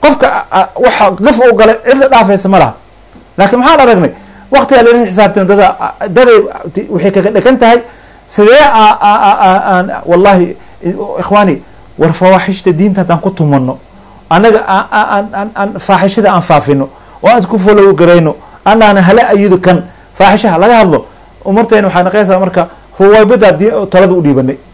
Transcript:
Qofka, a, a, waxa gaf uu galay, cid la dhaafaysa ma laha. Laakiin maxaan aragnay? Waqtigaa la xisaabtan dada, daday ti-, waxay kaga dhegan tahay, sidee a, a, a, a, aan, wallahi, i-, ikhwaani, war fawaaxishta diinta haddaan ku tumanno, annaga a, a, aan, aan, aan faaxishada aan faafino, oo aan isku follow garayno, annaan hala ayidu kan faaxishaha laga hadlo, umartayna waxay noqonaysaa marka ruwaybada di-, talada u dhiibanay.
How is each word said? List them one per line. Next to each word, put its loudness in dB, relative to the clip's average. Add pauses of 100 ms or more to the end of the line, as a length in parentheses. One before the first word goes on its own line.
Qofka, 0
a, -4
a, -2
waxa 0 (100)
gaf 0
uu 4
galay, 2 (100)
cid 2
la 2
dhaafaysa 0
ma 2
laha. 0 (640)
Laakiin 0
maxaan 2
aragnay? 2 (400)
Waqtigaa 2
la 4
xisaabtan 0
dada, 2 (420)
daday 4 (340)
ti-, -8
waxay -2
kaga -2
dhegan 0
tahay, 2 (480)
sidee 2
a, 2 (160)
a, 2 (180)
a, 2
a, 0 (280)
aan, -2 (200)
wallahi, 0 (280)
i-, -6 (240)
ikhwaani, -2 (360)
war -2
fawaaxishta 0
diinta -2
haddaan -2
ku -4
tumanno, -6 (500)
annaga 2
a, -2 (140)
a, -2 (160)
aan, -6
aan, -8
aan -6 (100)
faaxishada 0
aan 0
faafino, -2 (340)
oo 0
aan 4
isku -4
follow 2
garayno, 2 (300)
annaan 2
hala 2
ayidu 2
kan 0 (320)
faaxishaha 0
laga 2 (100)
hadlo, -2 (400)
umartayna 0
waxay -2
noqonaysaa -2
marka -4 (320)
ruwaybada 4
di-, -2 (180)
talada 2
u -2
dhiibanay. -2 (160)